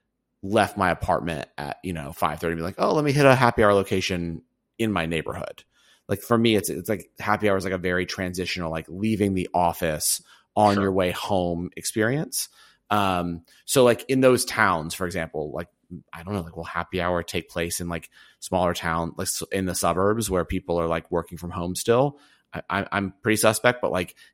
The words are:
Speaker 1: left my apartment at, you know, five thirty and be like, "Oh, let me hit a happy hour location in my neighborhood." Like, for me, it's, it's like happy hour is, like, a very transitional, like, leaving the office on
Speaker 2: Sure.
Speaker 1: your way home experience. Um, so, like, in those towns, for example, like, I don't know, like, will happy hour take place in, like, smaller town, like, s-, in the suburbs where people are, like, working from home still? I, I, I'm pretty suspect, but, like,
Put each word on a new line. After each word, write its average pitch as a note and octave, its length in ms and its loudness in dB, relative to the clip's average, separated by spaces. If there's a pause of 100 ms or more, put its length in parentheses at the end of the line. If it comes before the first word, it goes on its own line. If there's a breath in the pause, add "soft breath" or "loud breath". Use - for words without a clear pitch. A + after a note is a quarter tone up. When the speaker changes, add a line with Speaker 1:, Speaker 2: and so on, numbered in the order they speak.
(420)
Speaker 1:
left G2 340 2
my F2+ 140 2
apartment E2 680 -2
at, C#2+ 280 -8
you F#2 80 -4
know, D2+ 200 -8
five D#2 280 -4
thirty E2+ 120 -2
and E2 60 -4
be E2 60 -4
like, F#2 140 -6
"Oh, G3 160 0
let D3+ 100 0
me C#3+ 80 0
hit C#3+ 140 6
a C3 80 8
happy B2 280 4
hour G2+ 120 8
location F#2 680 0 (360)
in A2 120 0
my F2 160 0
neighborhood." - 560 -6 (440 soft breath)
Like, G2 140 -4
for - 160 2
me, A#2 180 6
it's, G2 140 2
it's E2+ 220 -6
like F#2+ 180 -4 (100)
happy G#2 300 0
hour G2 80 2
is, F2+ 80 -2
like, F#2 80 -4
a F#2 60 -2
very F2+ 260 -2
transitional, F2+ 680 -6
like, D#2+ 200 -6
leaving G2+ 420 0
the F#2 220 -2
office E2+ 680 -2 (320 soft breath)
on G#2 200 6
Speaker 2:
Sure. G2 80 0
Speaker 1:
your F#2+ 100 2
way F#2 200 2
home F2 680 -2
experience. A#2 720 -2 (400 soft breath)
Um, F2+ 540 0 (200 soft breath)
so, C3 200 4
like, A#2+ 220 4
in C3 140 2
those B2+ 240 6
towns, E2+ 500 0
for F#2 120 -6
example, D#2 460 -6
like, E2+ 160 -10 (440)
I E2+ 100 -14
don't G2 120 -6
know, F#2+ 80 -2
like, E2 160 -12
will E2 60 -10
happy E2+ 360 -6
hour F2 220 0
take - 260 -6
place E2+ 320 -4
in, F2 80 -8
like, E2+ 220 -8 (300 soft breath)
smaller F2+ 340 0
town, E2 420 -4
like, F#2+ 120 -6
s-, - 220 -4
in G2 140 -2
the F2+ 100 -2
suburbs F#2+ 540 2
where F2+ 160 0
people F2+ 340 -2
are, E2+ 80 0
like, E2 240 -4
working E2+ 280 -4
from F2 140 -10
home F2 220 -4
still? C3 440 2 (340 soft breath)
I, - 160 -10
I, F#2+ 240 -2
I'm G2 300 -2
pretty A2 140 2
suspect, A#2 440 2
but, C#2 100 0
like, F2+ 240 -4 (200 soft breath)